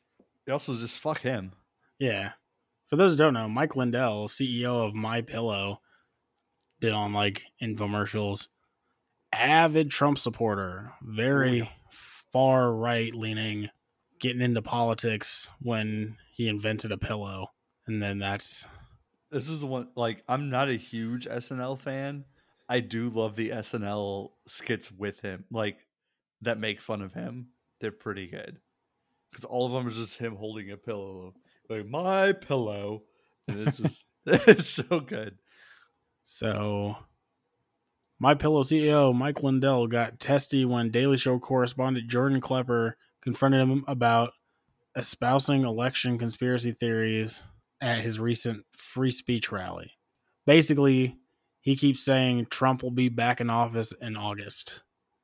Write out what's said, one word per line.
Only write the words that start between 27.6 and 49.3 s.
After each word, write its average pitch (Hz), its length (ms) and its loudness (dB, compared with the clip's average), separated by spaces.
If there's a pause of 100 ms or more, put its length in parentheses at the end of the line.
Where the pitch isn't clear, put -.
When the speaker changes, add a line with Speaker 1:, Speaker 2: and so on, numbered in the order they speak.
Speaker 1:
They're 107 120 -6
pretty 98 340 -10
good. - 320 -14 (720)
'Cause - 120 -18
all 123 220 -2
of 123 60 -4
them 127 140 -4
are 113 80 -6
just 113 240 -8
him 117 160 -6
holding 107 360 -12
a 101 80 -12
pillow. 95 560 -10 (340)
Like, 107 180 -6
"My 190 460 2
pillow." 107 720 -4 (420)
And 110 220 -4
it's 139 100 -2
just, - 260 -4 (120)
<laughs> - 100 -18
it's 175 420 8
so - 300 -2
good. 107 400 -10 (800)
Speaker 2:
So, 104 760 -4 (1200)
My 143 160 6
Pillow 147 300 4
C 151 240 2
E 147 40 6
O 139 200 6
Mike 139 280 -2
Lindell 131 460 2
got 117 320 -2
testy 139 460 2
when 120 260 2
Daily 131 260 4
Show 127 220 2
correspondent 127 720 0
Jordan 131 320 2
Klepper 120 580 0 (220)
confronted 135 400 4
him 135 260 4
about 120 460 4 (640)
espousing 135 640 2
election 123 560 0
conspiracy 120 540 0
theories 110 720 -2 (360)
at 120 200 -2
his 110 180 -4
recent 113 480 -2 (100)
free 127 360 0
speech 120 400 -2